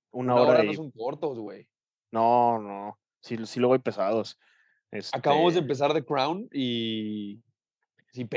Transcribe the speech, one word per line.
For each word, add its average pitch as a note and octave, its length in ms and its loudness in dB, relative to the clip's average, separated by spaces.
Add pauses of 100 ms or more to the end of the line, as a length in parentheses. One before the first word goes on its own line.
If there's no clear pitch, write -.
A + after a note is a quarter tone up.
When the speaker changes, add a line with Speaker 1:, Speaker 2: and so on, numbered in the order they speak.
(120)
Speaker 1:
Una B2+ 220 -2
Speaker 2:
una B2 80 8
Speaker 1:
hora B2 100 8
Speaker 2:
hora A#2+ 120 8
Speaker 1:
y G#2+ 40 2
Speaker 2:
no G#2 60 -2
son D3 180 -10
cortos, C#3 480 -6
güey. G2+ 280 -14 (460)
Speaker 1:
No, A#2 460 4
no. G2+ 400 -12 (220)
Sí, A#2+ 240 -8
sí - 140 -8
luego B2 140 4
hay B2+ 60 4
pesados. G#2+ 600 -4 (720)
Speaker 2:
Acabamos D3+ 420 2
de F3 60 2
Speaker 1:
Este - 20 0
Speaker 2:
empezar C#3+ 320 0
The D#3 120 -2
Crown D#3 460 -4
y A2 920 -6 (720)
sí B2 120 -10 (120)